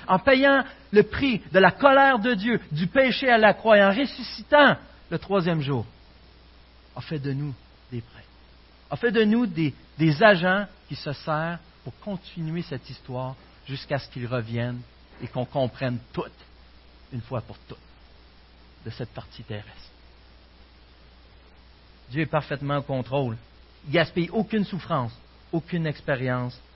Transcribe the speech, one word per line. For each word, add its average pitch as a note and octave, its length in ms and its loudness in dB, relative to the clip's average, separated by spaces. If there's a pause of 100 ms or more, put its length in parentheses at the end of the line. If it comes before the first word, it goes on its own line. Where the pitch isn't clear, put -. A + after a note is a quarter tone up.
en - 120 2
payant C4+ 460 2 (280)
le G#3 100 8
prix A#3+ 400 -2 (100)
de F3 60 4
la F#3 140 8
colère C4+ 480 6
de A#3+ 140 0
Dieu, G#3 260 -2 (100)
du D#3 160 -2
péché C4 420 0
à A#3 100 6
la G#3+ 160 6
croix, A3 220 4
et G3+ 80 6
en G3 60 6
ressuscitant A#3+ 840 2 (340)
le - 80 -4
troisième F3 420 -2
jour, C3 240 -2 (1120)
a B2+ 60 -14
fait D#3 180 -8
de C#3 140 -6
nous C#3+ 200 -6 (380)
des A#2+ 100 -8
prêtres. - 280 -18 (600)
A D3 60 -8
fait A#3 140 0
de A3 140 4
nous A#3 220 2
des, D#3+ 280 -2 (240)
des D3+ 240 2
agents G3 440 4 (220)
qui D3 60 -14
se - 180 -8
servent D#3+ 460 -6 (240)
pour A#2+ 180 -14
continuer E3+ 600 -8
cette C3+ 260 -12
histoire B2+ 460 -10 (320)
jusqu'à C3+ 320 -6
ce - 120 -14
qu'il A#2+ 160 -10
revienne A#2+ 540 -6 (420)
et A#2+ 40 -10
qu'on B2 180 -6
comprenne B2+ 540 -4 (140)
tout. C3 100 -6 (880)
Une A#2+ 100 -10
fois B2 180 -8
pour - 180 -16 (100)
toutes - 100 -18 (1080)
de A2+ 60 -12
cette A#2 200 -12
partie - 320 -18
terrestre. - 480 -16 (2250)
Dieu C#3+ 120 -4
est D3+ 40 -4
parfaitement C#3+ 520 -4
au C3+ 40 -4
contrôle. C3 540 -4 (500)
Il C#3+ 60 -12
gaspille E3+ 380 0
aucune G#3+ 340 -2
souffrance, C#3+ 480 -6 (400)
aucune E3 340 -4
expérience, B2+ 720 -4 (180)